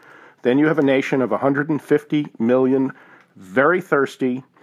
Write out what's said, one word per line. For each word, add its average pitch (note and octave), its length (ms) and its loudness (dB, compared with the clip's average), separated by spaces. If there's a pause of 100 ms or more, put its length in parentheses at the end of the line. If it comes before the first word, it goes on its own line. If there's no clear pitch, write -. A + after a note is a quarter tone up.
(420)
then B2+ 140 0
you D3+ 120 2
have D#3+ 100 0
a D3 40 0
nation C#3 380 0
of A2 120 -2
a G#2 60 -4
hundred C#3 300 -2
and D3 140 -4
fifty D3 460 -2 (100)
million C3 540 0 (420)
very C3 460 0
thirsty, C3+ 640 -2 (180)